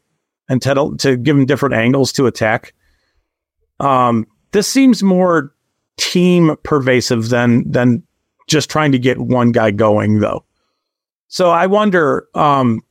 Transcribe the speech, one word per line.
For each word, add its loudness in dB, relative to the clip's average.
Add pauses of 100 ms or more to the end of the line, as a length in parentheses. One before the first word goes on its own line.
(500)
and -2
to, -2
to 0
give 0
him 2
different -2
angles 0
to 0
attack. -4 (1080)
Um, 0 (260)
this -2
seems 2
more 0 (440)
team 2
pervasive 0
than, 0
than 0 (440)
just -2
trying 0
to 0
get -2
one 0
guy 0
going, 0
though. -4 (800)
So -2
I 0
wonder, 0
um, 0 (100)